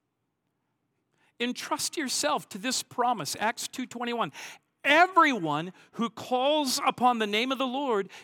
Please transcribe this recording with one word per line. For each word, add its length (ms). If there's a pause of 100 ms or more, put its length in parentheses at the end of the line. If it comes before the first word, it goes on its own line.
(1400)
Entrust 580
yourself 520
to 80
this 260
promise, 560
Acts 280
two 180
twenty-one. 460 (520)
"Everyone 920 (200)
who 160
calls 760
upon 340
the 80
name 240
of 60
the 80
Lord 440 (140)